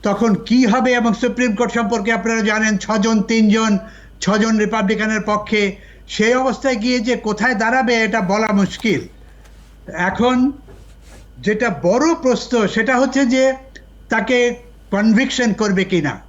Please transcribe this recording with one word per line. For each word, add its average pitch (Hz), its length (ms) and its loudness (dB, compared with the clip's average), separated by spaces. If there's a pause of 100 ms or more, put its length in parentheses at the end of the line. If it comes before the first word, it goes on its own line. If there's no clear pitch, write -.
তখন 208 320 2
কি 240 320 2
হবে? 247 260 2
এবং 233 220 2
সুপ্রিম 247 400 0
কোর্ট 226 180 -2
সম্পর্কে 226 400 -2
আপনারা 226 280 -2
জানেন, 214 380 0
ছজন, 214 440 0
তিনজন, 220 560 2 (420)
ছজন 214 380 2
রিপাবলিকানের 214 640 0
পক্ষে, 208 560 -2 (320)
সেই 226 260 0
অবস্থায় 262 420 0
গিয়ে 247 240 -2
যে 233 160 -2
কোথায় 220 380 -2
দাঁড়াবে 233 400 0
এটা 220 260 0
বলা 202 320 0
মুশকিল। 196 480 0 (840)
এখন 247 680 0 (840)
যেটা 214 440 -2
বড় 262 320 2
প্রশ্ন 240 540 0
সেটা 220 280 0
হচ্ছে 269 300 2
যে 262 260 2 (560)
তাকে 240 460 0 (360)
কনভিকশন 220 600 2
করবে 190 320 0
কিনা। 147 440 -2